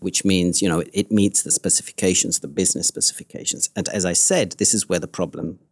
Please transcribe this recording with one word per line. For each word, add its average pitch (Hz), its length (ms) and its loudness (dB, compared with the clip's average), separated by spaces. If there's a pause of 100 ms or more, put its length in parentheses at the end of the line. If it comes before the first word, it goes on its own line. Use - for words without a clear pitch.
which - 240 -2
means, 90 360 4
you 98 60 2
know, 82 140 2
it, - 120 -6
it 101 180 0
meets 101 320 2
the - 80 -4
specifications, - 880 0
the - 100 -10
business 90 380 0
specifications. - 920 -4
And - 120 -2
as 196 140 -2
I 87 100 0
said, 139 440 2
this - 160 2
is 107 160 -2
where 90 100 0
the 82 80 -6
problem 82 520 -6 (120)